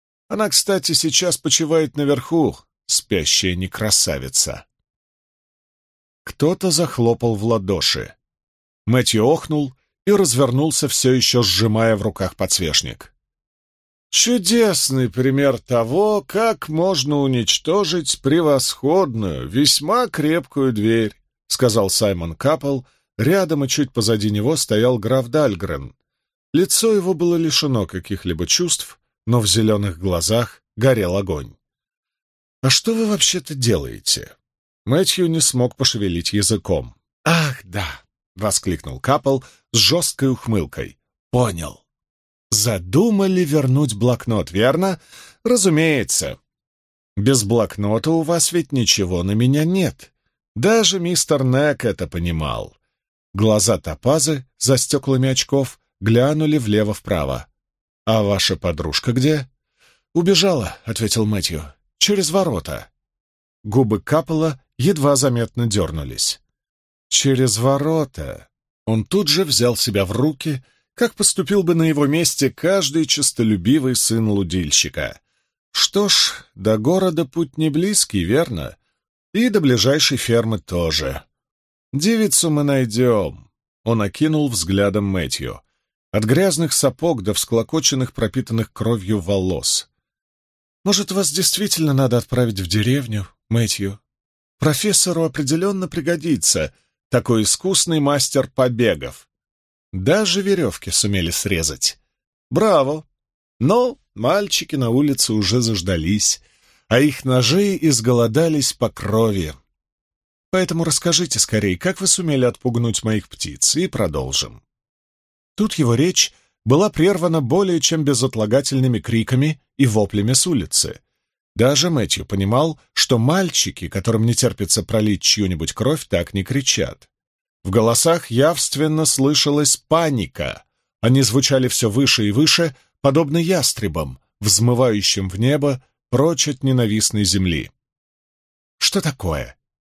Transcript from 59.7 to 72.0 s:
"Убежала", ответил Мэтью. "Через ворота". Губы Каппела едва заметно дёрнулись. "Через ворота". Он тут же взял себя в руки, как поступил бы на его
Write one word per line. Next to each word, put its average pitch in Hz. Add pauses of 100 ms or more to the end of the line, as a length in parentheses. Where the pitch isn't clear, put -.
"Убежала", 170
ответил 113
Мэтью. 87 (260)
"Через 190
ворота". 123 (760)
Губы 107
Каппела 156 (160)
едва 143
заметно 120
дёрнулись. 78 (680)
"Через 127
ворота". 139 (380)
Он 110
тут 185
же 185
взял 120
себя 101
в 92
руки, 139 (300)
как 240
поступил 196
бы 170
на 165
его 147